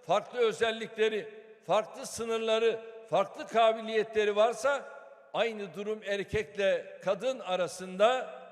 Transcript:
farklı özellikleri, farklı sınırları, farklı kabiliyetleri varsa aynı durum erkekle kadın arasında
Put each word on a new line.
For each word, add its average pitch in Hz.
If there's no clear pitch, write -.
farklı 202
özellikleri, 220
farklı 214
sınırları, 226
farklı 196
kabiliyetleri 214
varsa 233
aynı 202
durum 208
erkekle 196
kadın 208
arasında 185